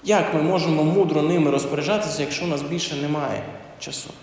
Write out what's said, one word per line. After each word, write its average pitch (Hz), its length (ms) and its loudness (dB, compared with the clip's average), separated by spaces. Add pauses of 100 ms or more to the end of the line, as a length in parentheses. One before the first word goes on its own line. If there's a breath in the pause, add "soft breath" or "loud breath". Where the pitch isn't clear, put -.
Як 196 300 4
ми 156 80 2
можемо 165 420 2
мудро 156 380 4
ними 160 280 4
розпоряджатися, 147 720 0
якщо 139 220 -4
у 175 40 -2
нас 143 140 -2
більше 160 320 -4
немає 143 480 -4 (360)
часу? - 320 -10 (120)